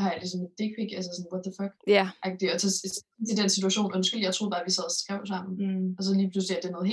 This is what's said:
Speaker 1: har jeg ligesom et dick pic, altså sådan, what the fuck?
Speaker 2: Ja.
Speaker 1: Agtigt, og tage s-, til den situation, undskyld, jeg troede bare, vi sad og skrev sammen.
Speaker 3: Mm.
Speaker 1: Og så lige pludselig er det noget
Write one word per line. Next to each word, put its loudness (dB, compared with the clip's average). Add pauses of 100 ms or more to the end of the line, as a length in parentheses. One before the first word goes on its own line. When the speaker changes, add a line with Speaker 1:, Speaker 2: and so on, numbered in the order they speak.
Speaker 1:
har 4
jeg -6
ligesom -4
et -16
dick -2
pic, -2 (100)
altså -4
sådan, -10
what -4
the -4
fuck? -4 (240)
Speaker 2:
Ja. 6 (240)
Speaker 1:
Agtigt, 0
og 0
tage 2
s-, -8 (260)
til 2
den 4
situation, 2 (100)
undskyld, 2
jeg 2
troede -2
bare, -2
vi 0
sad -2
og -2
skrev -4 (120)
sammen. -4 (120)
Speaker 3:
Mm. 0 (100)
Speaker 1:
Og -4
så 2 (100)
lige 4
pludselig 0
er -2
det -4
noget -2